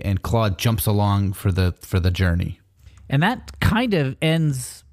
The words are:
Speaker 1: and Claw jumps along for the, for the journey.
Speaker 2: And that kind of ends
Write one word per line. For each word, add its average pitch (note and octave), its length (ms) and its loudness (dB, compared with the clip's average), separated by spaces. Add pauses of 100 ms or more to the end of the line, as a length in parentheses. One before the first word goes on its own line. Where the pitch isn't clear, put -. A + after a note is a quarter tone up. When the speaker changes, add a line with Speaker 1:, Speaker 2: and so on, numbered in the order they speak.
Speaker 1:
and F#2+ 180 -2
Claw A2+ 280 0
jumps A2+ 360 -2
along G2+ 460 2
for - 180 -2
the, F2+ 300 2
for - 180 -2
the F2 140 2
journey. F2+ 480 0 (500)
Speaker 2:
And C#3+ 140 2
that - 340 -4
kind A#3 340 2
of C#3 300 0
ends D#3 720 -2